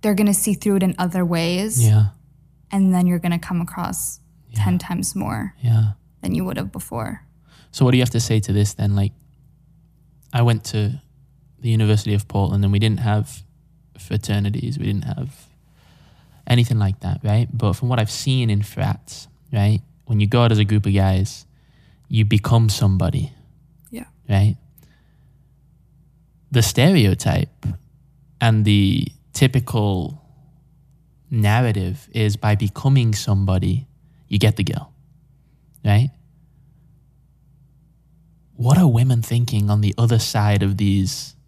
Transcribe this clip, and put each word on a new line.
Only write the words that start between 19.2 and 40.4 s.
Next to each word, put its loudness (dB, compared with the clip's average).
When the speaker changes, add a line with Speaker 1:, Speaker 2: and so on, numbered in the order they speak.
Speaker 2:
right, 2
when 0
you 4
go 2
out 4
as 2
a 4
group 0
of 0
guys, 0
you 2
become 2
somebody. 0
Speaker 1:
Yeah. -16
Speaker 2:
Right? 2
The 2
stereotype 2
and 2
the 2
typical -2
narrative 0
is 0
by 0
becoming 2
somebody, 0
you -2
get 2
the -4
girl. -6
Right? 2
What 4
are 6
women 2
thinking -2
on 2
the 0
other 2
side 0